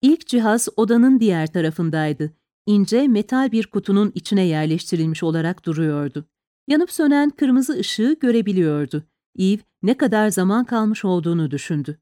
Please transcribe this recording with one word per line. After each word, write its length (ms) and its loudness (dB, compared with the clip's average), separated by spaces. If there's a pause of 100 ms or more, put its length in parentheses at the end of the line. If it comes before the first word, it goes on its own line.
İlk 240 2
cihaz 500 0
odanın 440 4
diğer 320 0
tarafındaydı. 800 -2 (340)
İnce 420 2
metal 440 0
bir 140 0
kutunun 480 0
içine 320 0
yerleştirilmiş 760 -2
olarak 420 -2
duruyordu. 640 -4 (400)
Yanıp 240 0
sönen 380 0
kırmızı 480 0
ışığı 420 -2
görebiliyordu. 840 0 (340)
Eve 220 0 (220)
ne 140 0
kadar 340 2
zaman 340 0
kalmış 400 -2
olduğunu 460 0
düşündü. 520 -6